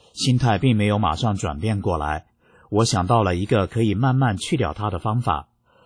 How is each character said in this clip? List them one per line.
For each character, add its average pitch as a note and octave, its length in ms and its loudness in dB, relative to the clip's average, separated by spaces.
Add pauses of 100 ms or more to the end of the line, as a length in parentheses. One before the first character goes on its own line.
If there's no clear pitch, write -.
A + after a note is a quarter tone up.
(140)
心 B2+ 240 0
态 A#2+ 200 2
并 B2 180 2
没 G#2 120 2
有 G#2 100 2
马 F2+ 180 0
上 G#2 200 -2
转 D#2 240 -6
变 G#2 220 -2
过 F2+ 160 -2
来。 D2+ 300 -4 (420)
我 G#2+ 160 2
想 F#2 200 0
到 A2+ 180 2
了 F2+ 120 2
一 F2+ 100 -2
个 G2 220 2
可 A#2 160 -2
以 G#2+ 100 2
慢 B2+ 220 0
慢 B2 220 2
去 - 180 -4
掉 F#2 180 -2
它 G#2 160 -4
的 F#2+ 100 -6
方 A2+ 220 -2
法， D#2+ 280 -4 (360)